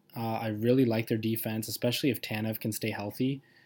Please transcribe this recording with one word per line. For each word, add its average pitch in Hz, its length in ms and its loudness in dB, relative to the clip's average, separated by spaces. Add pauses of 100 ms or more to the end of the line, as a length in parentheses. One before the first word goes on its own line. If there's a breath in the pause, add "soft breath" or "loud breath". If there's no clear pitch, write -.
(160)
Uh, 113 200 -2
I 110 120 -2
really 117 380 4
like 113 220 2
their 117 100 2
defense, 110 500 -2
especially 120 420 0
if 117 120 0
Tanev 110 380 -2
can 113 120 -4
stay 107 200 -2
healthy. 127 500 -2 (240 soft breath)